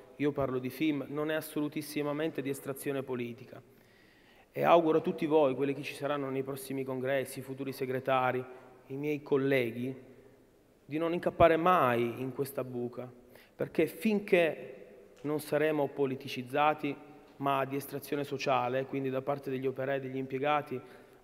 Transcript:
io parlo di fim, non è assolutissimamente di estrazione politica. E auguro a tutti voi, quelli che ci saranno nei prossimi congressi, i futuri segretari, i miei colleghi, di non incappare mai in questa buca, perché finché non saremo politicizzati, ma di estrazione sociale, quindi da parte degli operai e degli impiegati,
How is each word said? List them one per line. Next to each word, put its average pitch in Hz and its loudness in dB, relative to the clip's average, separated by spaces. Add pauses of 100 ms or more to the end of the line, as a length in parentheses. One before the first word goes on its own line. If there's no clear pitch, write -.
(160)
io 143 2
parlo 131 -2
di 127 -4
fim, 147 -2
non 151 -4
è 156 0
assolutissimamente 147 -2
di 135 -4
estrazione 135 -4
politica. 120 -8 (880)
E 139 -4
auguro 160 6
a - 6
tutti 180 -2
voi, 147 4
quelli 139 0
che 143 -8
ci - -10
saranno 139 -4
nei 135 -4
prossimi 135 -6
congressi, 131 -4
i - -12
futuri 135 -8
segretari, 127 0 (440)
i 135 -10
miei 147 -2
colleghi, 131 0 (920)
di 143 -6
non 165 0
incappare 170 6
mai 123 4
in 131 -4
questa 135 -4
buca, 123 -8 (420)
perché 151 0
finché 196 2 (360)
non 147 -2
saremo 151 2
politicizzati, 139 0 (400)
ma 139 2
di 135 -4
estrazione 143 -4
sociale, 131 0
quindi 135 -4
da 131 -2
parte 139 -4
degli 131 -4
operai 135 -2
e - -2
degli 131 -8
impiegati, 135 0 (440)